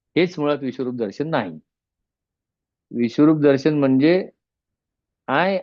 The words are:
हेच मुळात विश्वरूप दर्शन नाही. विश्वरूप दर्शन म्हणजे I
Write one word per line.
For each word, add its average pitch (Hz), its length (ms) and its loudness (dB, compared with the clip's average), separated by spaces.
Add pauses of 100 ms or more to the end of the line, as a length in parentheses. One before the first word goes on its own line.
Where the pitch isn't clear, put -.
(160)
हेच 175 220 0
मुळात 147 220 -2
विश्वरूप 123 340 -6
दर्शन 117 340 -6
नाही. 104 300 -4 (1300)
विश्वरूप 147 500 2
दर्शन 143 340 2
म्हणजे 143 540 2 (1000)
I 180 320 0